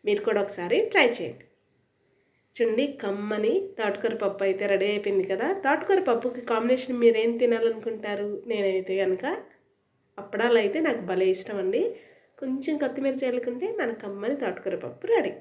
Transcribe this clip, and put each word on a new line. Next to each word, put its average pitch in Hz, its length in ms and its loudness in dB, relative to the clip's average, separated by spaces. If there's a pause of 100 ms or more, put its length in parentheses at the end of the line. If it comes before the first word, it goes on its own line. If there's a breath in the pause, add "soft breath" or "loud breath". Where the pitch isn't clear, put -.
మీరు 208 220 0
కూడా 208 180 2
ఒకసారి 190 340 0 (140)
ట్రై 311 140 6 (100)
చేయండి. 139 260 -10 (1120)
చూడండి, 233 280 2 (160)
కమ్మని 214 520 -2 (260)
తోటకూర 220 440 0
పప్పు 196 240 0
అయితే 196 260 0
రెడీ 190 200 2
అయిపోయింది 196 380 0
కదా. 202 160 0 (180)
తోటకూర 320 360 4 (100)
పప్పుకి 240 400 0
కాంబినేషన్ 240 520 0
మీరు 226 200 8
ఏం 233 180 2
తినాలనుకుంటారు? 220 880 0 (220)
నేనైతే 190 520 0
కనుక 185 220 0 (960)
అప్పడాలు 226 400 2
అయితే 208 260 0
నాకు 233 220 0
భలే 185 260 2
ఇష్టం 208 280 -6
అండి. 208 200 0 (580 loud breath)
కొంచెం 269 420 -4
కొత్తిమీర 269 400 -2
చల్లుకుంటే 247 440 -2 (140)
మన 240 100 0 (140)
కమ్మని 208 380 -4
తోటకూర 180 420 -4
పప్పు 220 280 -8
రెడీ. 339 280 2